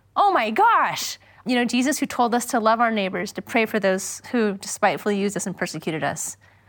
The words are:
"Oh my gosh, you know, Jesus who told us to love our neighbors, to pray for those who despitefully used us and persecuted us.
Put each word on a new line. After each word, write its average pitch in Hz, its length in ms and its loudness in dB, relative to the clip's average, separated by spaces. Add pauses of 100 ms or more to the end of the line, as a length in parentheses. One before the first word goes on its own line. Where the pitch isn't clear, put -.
(160)
"Oh 392 160 4
my 233 200 2
gosh, 330 640 2 (280)
you 247 100 0
know, 247 100 2
Jesus 247 340 0
who 269 60 0
told 240 300 0
us 247 100 0
to 240 140 0
love 220 200 2
our 233 120 2
neighbors, 190 420 -2
to - 80 -8
pray 226 240 0
for 214 140 -2
those 190 420 -2 (100)
who 214 220 0
despitefully 202 640 -2
used 196 200 -2
us 185 100 -6
and 180 100 -8
persecuted 160 460 -6
us. - 340 -6 (320)